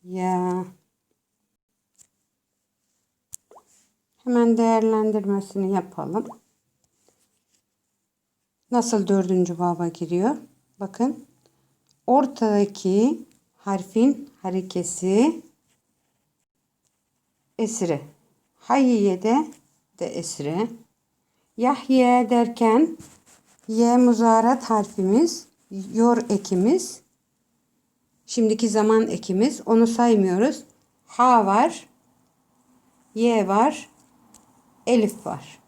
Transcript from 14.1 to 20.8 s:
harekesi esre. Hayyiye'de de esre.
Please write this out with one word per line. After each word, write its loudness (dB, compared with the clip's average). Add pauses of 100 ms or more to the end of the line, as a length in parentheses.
harekesi -2 (2250)
esre. -4 (540)
Hayyiye'de 0 (520)
de -8
esre. -6 (880)